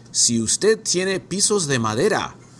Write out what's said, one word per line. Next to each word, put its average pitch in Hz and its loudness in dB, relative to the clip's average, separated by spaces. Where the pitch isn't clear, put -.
si 117 2
usted 202 2
tiene 185 -2
pisos 196 0
de 139 0
madera, 113 0